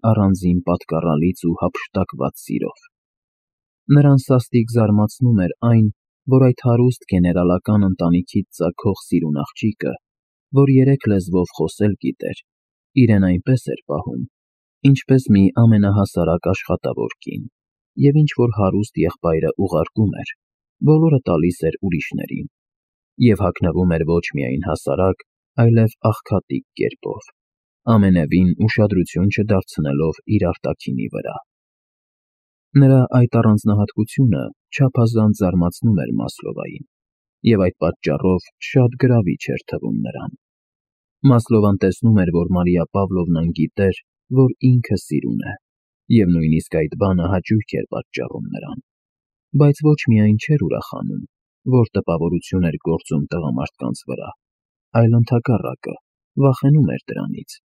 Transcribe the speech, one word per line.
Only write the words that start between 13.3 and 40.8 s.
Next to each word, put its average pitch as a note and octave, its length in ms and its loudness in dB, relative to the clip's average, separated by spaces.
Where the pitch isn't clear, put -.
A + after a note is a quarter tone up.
այնպես G#2+ 400 -2
էր - 160 -10
պահում, - 420 -8
ինչպես C3+ 460 2
մի G2 140 6
ամենահասարակ G2+ 960 2
աշխատավոր C2 680 -6
կին, - 320 -14
և C#3+ 240 4
ինչ D3 140 2
որ A#2+ 260 0
հարուստ G2 460 -2
եղբայրը D#2+ 500 -2
ուղարկում F#2 640 -2
էր, - 160 -14
բոլորը D#3 420 2
տալիս F2 400 -2
էր D#2+ 160 -2
ուրիշներին, - 680 -6
և A2 260 2
հագնվում F2 480 0
էր D#2+ 160 -2
ոչ E2+ 160 0
միայն C#2 280 -4
հասարակ, F#2 640 -4
այլև A#2 360 2
աղքատիկ - 580 -4
կերպով, - 480 -6
ամենևին F#2 640 2
ուշադրություն G2+ 720 0
չդարձնելով D#2+ 920 -4
իր G2+ 200 0
արտաքինի C2 640 -6
վրա։ - 240 -10
Նրա C3+ 260 6
այդ B2 280 2
առանձնահատկությունը G#2+ 1040 0
չափազանց A#2 720 0
զարմացնում F2+ 580 0
էր A#1+ 140 -6
Մասլովային, - 720 -8
և G#2 220 4
այդ F2+ 100 -4
պատճառով E2+ 720 -2
շատ B2 360 0
գրավիչ A#2 540 0
էր - 160 -6
թվում A1 340 -6
նրան։ A#1 360 -10